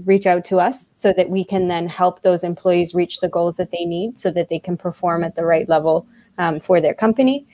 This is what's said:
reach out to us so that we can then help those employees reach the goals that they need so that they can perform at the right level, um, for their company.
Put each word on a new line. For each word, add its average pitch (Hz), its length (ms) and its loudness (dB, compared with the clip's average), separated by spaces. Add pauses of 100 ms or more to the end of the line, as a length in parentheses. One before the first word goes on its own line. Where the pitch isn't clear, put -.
reach 196 200 4
out 180 200 2
to 185 140 0
us 220 340 -2
so 196 200 2
that 180 160 0
we 190 140 -2
can 185 240 -2
then 175 200 -4
help 180 360 -2
those 180 200 2
employees 175 520 0
reach 175 240 -2
the 180 100 -2
goals 175 280 -2
that 175 120 -4
they 175 160 -6
need 175 320 -6
so 185 140 -4
that 170 180 -2
they 165 80 -4
can 175 180 -6
perform 170 480 -4
at 165 120 -6
the 165 100 -2
right 160 240 2
level, 160 380 2 (320)
um, 165 200 -2
for 175 220 2
their 156 120 2
company. 262 600 0